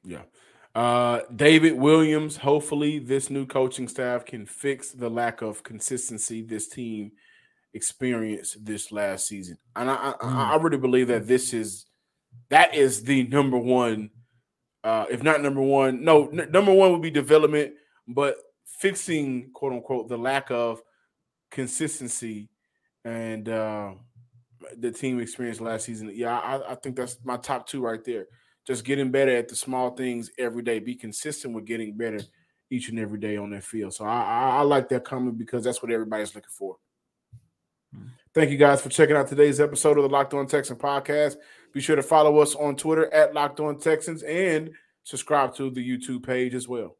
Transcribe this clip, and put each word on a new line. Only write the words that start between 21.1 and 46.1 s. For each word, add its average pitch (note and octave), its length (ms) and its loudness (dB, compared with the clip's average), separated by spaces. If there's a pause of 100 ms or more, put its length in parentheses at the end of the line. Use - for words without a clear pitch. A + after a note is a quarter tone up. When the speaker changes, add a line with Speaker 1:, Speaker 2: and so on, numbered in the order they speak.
Speaker 1:
consistency B2 1000 -8 (540)
and, A2+ 460 -8
uh, G#2+ 420 -4 (840)
the A#2 140 -4
team B2+ 280 -4
experienced A#2 400 -8
last A2+ 240 -6
season. A2 300 -12
Yeah, A#2 260 -4
I, C3 320 -6
I B2+ 40 -10
think B2+ 200 -12
that's B2 300 -8
my B2 100 -6
top A#2+ 320 -6
two C#3 140 -8
right A2+ 240 -4
there. A2+ 220 -8 (380)
Just A#2+ 180 -6
getting C3+ 280 -2
better C3+ 220 4
at A#2+ 140 0
the - 80 -12
small B2+ 360 -4
things B2 460 -6
every A#2+ 240 -4
day. A#2 180 -2
Be B2 140 -10
consistent B2 600 -10
with A2 100 -10
getting A2 320 -8
better G#2+ 240 -6 (500)
each B2 200 -6
and A2+ 100 -8
every G#2+ 180 -6
day G#2 200 -4
on G2+ 140 -8
that G2 120 -12
field. G#2 300 -8
So G#2+ 100 -12
I, A#2 200 -2
I, B2 340 0
I C#3+ 60 4
like C#3+ 260 2
that B2+ 160 -2
comment B2+ 320 -6
because A2+ 260 -6
that's A#2+ 180 -4
what A#2 80 -10
everybody's A2 460 -4
looking G#2 160 -20
for. F#2+ 240 -12 (1200)
Speaker 2:
Hmm. A2 120 -18 (260)
Speaker 1:
Thank D#3 180 4
you C#3+ 60 -2
guys C#3+ 240 8
for C3 80 -8
checking D3 260 6
out C#3 140 2
today's C#3+ 320 6
episode D3 360 4
of C#3+ 60 6
the C#3 60 2
Locked C#3 240 2
On C#3 120 -2
Texans C#3 340 -2
podcast. D3 580 0 (340)
Be C#3 80 -6
sure D#3 160 2
to D3 80 2
follow D3+ 360 6
us D3 160 4
on D3 200 -2
Twitter D#3+ 380 0
at D3+ 200 6
Locked D3 280 -2
On D3 180 -4
Texans D#3 440 -2
and D#3+ 460 -2 (340)
subscribe C#3 520 -2
to C3+ 140 -6
the B2+ 100 -10
YouTube B2 460 -8